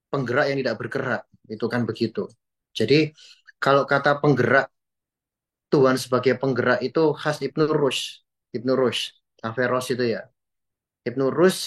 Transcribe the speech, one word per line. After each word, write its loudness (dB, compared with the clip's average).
penggerak -2
yang -2
tidak -4
bergerak, -4
itu -6
kan 0
begitu. -4
Jadi 2
kalau 4
kata 2
penggerak, 4
Tuhan 4
sebagai 0
penggerak 0
itu 0
khas -4
Ibnu 0
Rus, -2
Ibnu -2
Rus, 0
Averroes -4
itu -2
ya. -10
Ibnu -2
Rus 2